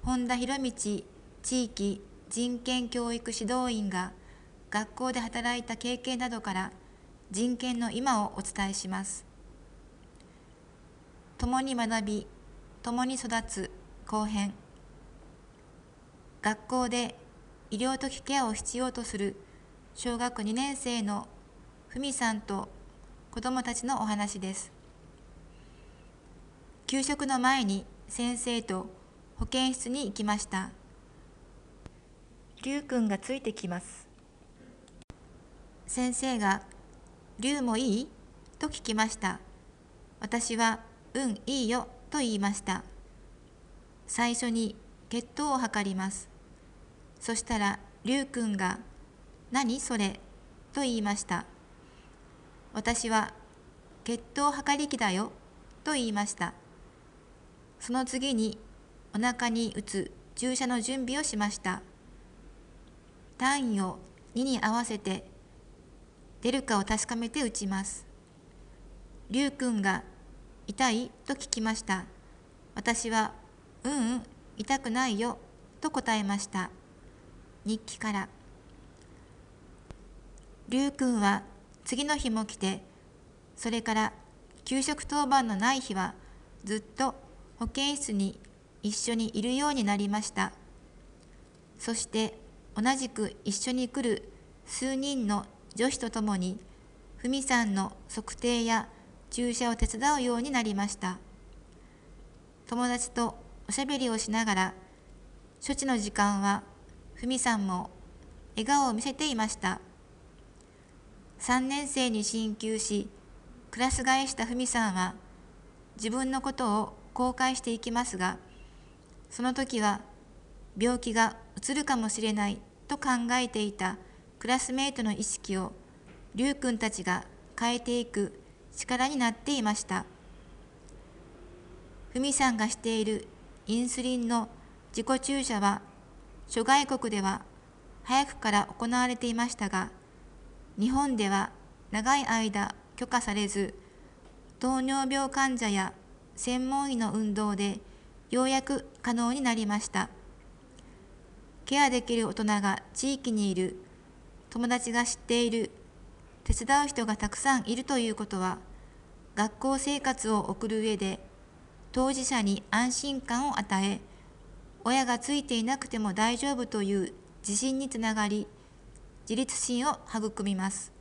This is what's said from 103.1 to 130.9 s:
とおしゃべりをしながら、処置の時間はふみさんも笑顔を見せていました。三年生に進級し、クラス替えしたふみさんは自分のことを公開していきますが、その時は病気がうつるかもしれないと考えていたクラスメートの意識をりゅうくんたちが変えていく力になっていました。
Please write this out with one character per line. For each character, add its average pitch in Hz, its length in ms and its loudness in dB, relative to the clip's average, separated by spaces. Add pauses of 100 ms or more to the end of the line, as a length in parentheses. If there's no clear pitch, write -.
と 233 260 0 (320)
お 202 40 -2
し - 80 0
ゃ 277 40 2
べ 277 140 0
り 254 100 2
を 226 80 2
し 214 140 -2
な 226 160 2
が 208 80 2
ら、 190 200 2 (920)
処 277 100 -2
置 269 100 -4
の 254 140 2
時 208 120 -2
間 202 300 2
は 202 220 2 (520)
ふ - 120 -8
み 254 120 0
さ 233 180 2
ん 202 100 0
も 180 240 -2 (640)
笑 214 80 -2
顔 277 240 4
を 226 60 2
見 220 80 -2
せ 277 100 -2
て 311 140 -2
い 277 80 0
ま 220 120 2
し 214 100 -4
た。 185 220 -2 (1600)
三 254 300 2
年 285 180 -2
生 262 220 2
に 214 160 0
進 220 320 -2
級 220 220 -2
し、 - 320 0 (600)
ク - 80 -10
ラ 254 120 4
ス 254 100 0
替 262 240 4
え - 20 -2
し 262 60 -4
た 226 140 -2
ふ 240 80 -4
み 247 120 0
さ 226 240 4
ん 185 40 -2
は 185 200 2 (800)
自 214 120 -2
分 262 220 0
の 269 100 0
こ 269 140 -2
と 220 260 4
を - 160 -4 (160)
公 254 220 2
開 262 220 2
し - 40 -4
て 233 120 -2
い 226 60 -2
き 226 120 -4
ま 240 160 2
す - 100 -6
が、 185 220 0 (920)
そ - 140 -6
の 254 100 2
時 254 300 0
は 202 180 2 (800)
病 240 200 4
気 233 140 -4
が 226 240 4 (200)
う - 40 -12
つ 269 140 -2
る 294 100 0
か 262 140 2
も 220 100 0
し 214 140 -4
れ 220 100 2
な 208 160 2
い 196 100 -4 (300)
と 285 80 -2
考 285 140 0 (220)
え 247 160 2
て 220 140 0
い 208 100 0
た 190 260 -2 (400)
ク - 80 -8
ラ 254 120 4
ス 254 140 -2
メ 269 160 2
ー 277 40 -2
ト 254 100 -4
の 214 100 2
意 202 100 -2
識 - 360 -2
を 185 140 -2 (640)
り 226 120 2
ゅ 285 60 4
う - 20 2
く 254 180 0
ん 220 60 0
た 220 120 0
ち 190 140 -8
が 180 220 0 (320)
変 240 160 2
え 240 60 0
て 240 200 0
い 233 60 -2
く 208 340 -2 (340)
力 254 340 0
に 294 80 0
な 233 160 4
っ - 20 -4
て 294 200 0
い 262 80 2
ま 214 120 4
し - 80 -4
た。 185 240 -2 (2000)